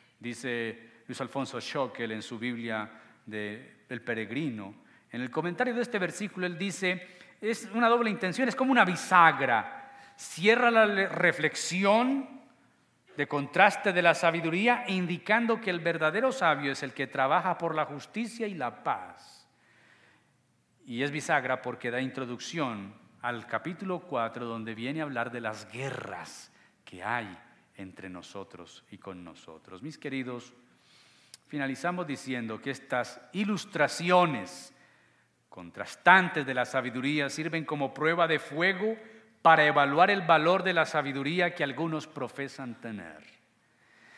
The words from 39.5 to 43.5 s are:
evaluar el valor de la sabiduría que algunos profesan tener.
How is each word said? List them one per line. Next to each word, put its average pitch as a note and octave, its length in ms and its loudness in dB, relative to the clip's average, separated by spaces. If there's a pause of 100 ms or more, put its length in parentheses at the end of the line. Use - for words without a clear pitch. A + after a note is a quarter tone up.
evaluar D3 460 6
el G3 100 2
valor E3+ 420 6
de F#3 100 2
la D#3+ 120 4
sabiduría D3 680 0
que E3+ 100 -4
algunos D3+ 440 -4
profesan C3 720 -10
tener. F2+ 420 -10 (960)